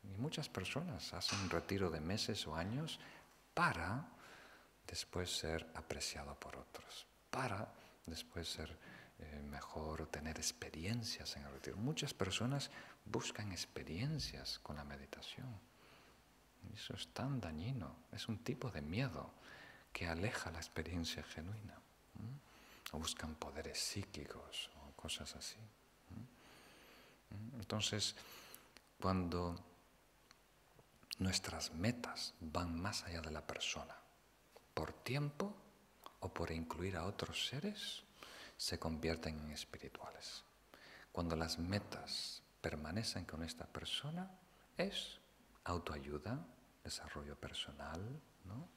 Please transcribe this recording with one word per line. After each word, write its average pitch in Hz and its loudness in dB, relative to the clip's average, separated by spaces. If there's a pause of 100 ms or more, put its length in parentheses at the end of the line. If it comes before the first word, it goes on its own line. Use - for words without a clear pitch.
Y 98 -4
muchas 143 0
personas 98 0
hacen 92 2
un 90 4
retiro 90 6
de 78 2
meses 98 2
o 78 0
años 110 2 (540)
para 120 4 (760)
después 90 0
ser 80 4
apreciado 73 -2
por - -6
otros, - -10 (240)
para 117 2 (380)
después 82 -4
ser, 78 -2 (420)
eh, 76 -6
mejor 78 -2
o 78 -2
tener 78 -2
experiencias - 0
en 71 -6
el 71 -6
retiro. 69 -4
Muchas 143 2
personas 120 4 (400)
buscan 104 2
experiencias 90 0
con 73 -6
la 73 -4
meditación. 71 -6 (1300)
Eso - -2
es - -2
tan 131 2
dañino, 82 0 (160)
es - -2
un 107 2
tipo 127 2
de 76 -2
miedo 92 2 (640)
que - 2
aleja 85 4
la 82 -4
experiencia 80 0
genuina, 101 -6 (440)
¿m? 107 -4 (640)
O 76 -2
buscan 78 0
poderes - -2
psíquicos - -4
o 73 -14
cosas - -4
así, - -6 (520)
¿m? 107 -8 (1300)
Entonces, 107 4 (880)
cuando 87 6 (1600)
nuestras 90 4
metas - 2
van 82 2
más 101 2
allá 85 -2
de 78 -2
la 78 -2
persona, - 0 (800)
por - 2
tiempo 147 2 (680)
o 92 -2
por 85 2
incluir 82 2
a 82 2
otros - 2
seres, 190 -2 (540)
se - 2
convierten 80 2
en 76 -4
espirituales. - -6 (680)
Cuando 85 4
las 80 2
metas - 0 (180)
permanecen 82 2
con 80 -2
esta - -4
persona, - 0 (460)
es - 2 (460)
autoayuda, 78 0 (440)
desarrollo 73 -4
personal, 73 -2 (440)
¿no? 120 -4